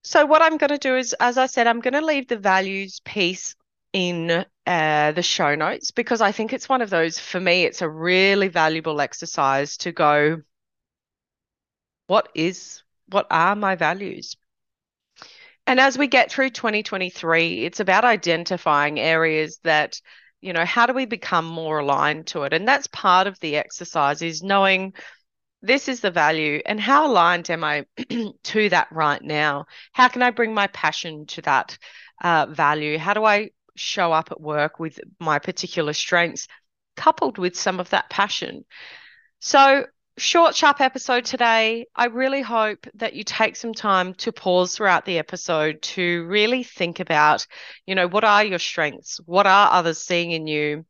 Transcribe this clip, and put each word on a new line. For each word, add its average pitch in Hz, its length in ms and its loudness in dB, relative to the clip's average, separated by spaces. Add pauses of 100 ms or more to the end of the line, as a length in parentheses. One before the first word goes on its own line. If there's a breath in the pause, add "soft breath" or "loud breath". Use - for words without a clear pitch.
So 302 240 4
what 311 160 6
I'm 320 140 4
gonna 294 220 0
do 262 180 0
is, 247 240 -4
as 247 180 2
I 262 80 2
said, 233 220 0
I'm 233 120 0
gonna 254 200 -2
leave 294 260 -2
the 226 120 -4
values 190 640 -2
piece 185 500 -6 (380)
in, 175 520 -2 (220)
uh, 151 460 2
the 175 100 -2
show 147 320 0
notes, 156 380 -4
because 233 280 -2
I 202 120 2
think 220 200 -6
it's - 160 -8
one 254 140 0
of 202 80 -4
those, 165 300 0
for - 180 -8
me, 180 240 2
it's - 180 -2
a 165 80 -4
really 190 600 2
valuable 160 520 0
exercise 139 760 -2
to 175 160 -8
go, 151 500 2 (1700)
"What 208 260 0
is, 170 480 -6 (280)
what 196 200 -2
are 175 240 2
my 196 220 -2
values?" 175 600 -6 (1300 loud breath)
And 254 120 2
as 262 180 4
we 285 80 2
get 247 240 4
through 262 200 -2
twenty 214 340 -4
twenty-three, 165 800 -2
it's 180 160 -8
about 190 240 4
identifying 165 960 0
areas 160 640 0
that, 151 360 0 (400 soft breath)
you 185 120 -10
know, 170 120 0
how 233 220 2
do 254 60 -2
we 254 140 -2
become 180 380 -2
more 160 360 -4
aligned 147 480 0
to 147 160 -6
it? 139 80 -4
And 185 160 0
that's 277 180 0
part 185 400 2
of 190 140 -8
the 151 160 -4
exercise, 151 680 -2
is 165 220 -8
knowing 190 500 2 (680 loud breath)
this 254 260 0
is 247 120 -6
the 190 120 -2
value 156 540 0
and 214 120 -4
how 277 300 4
aligned 175 420 2
am 165 140 -4
I 147 200 -2 (140)
<clears throat> 233 460 -8
to 214 240 0
that 175 240 2
right 151 300 0
now? 151 440 -2 (260 loud breath)
How 254 140 6
can 247 160 0
I 247 80 4
bring 226 240 -4
my 202 140 0
passion 156 580 -6
to - 160 -14
that, - 360 0 (440 loud breath)
uh, 165 240 2
value? 151 500 0
How 170 180 -2
do 214 100 0
I 208 260 2 (240)
show 170 380 -2
up 160 180 0
at 165 100 -14
work 151 380 -4
with 160 220 -10 (180)
my 151 220 0
particular 160 540 -4
strengths - 520 -2 (480 loud breath)
coupled 311 440 0
with 180 180 -4
some 185 240 -2
of 175 100 -8
that - 180 0
passion? - 560 -4 (760 loud breath)
So, 269 460 6 (320)
short, 339 380 4
sharp 285 240 4
episode 254 460 0
today. 226 580 0 (100)
I 240 120 2
really 262 340 -2
hope 220 540 -2
that 220 180 -8
you - 100 -14
take - 320 -2
some 226 200 -10
time 185 400 0
to - 180 -6
pause 180 420 0
throughout 190 300 2
the 175 140 -4
episode 156 640 -4
to 175 420 -4
really 214 380 0
think 175 380 -6
about, 151 460 2 (400 loud breath)
you 190 80 -4
know, 180 140 2
what 208 160 0
are 208 180 6
your 190 160 -2
strengths? - 680 -6
What 190 200 4
are 196 240 6
others 165 280 2
seeing 170 320 -2
in 160 160 -4
you? 151 440 -4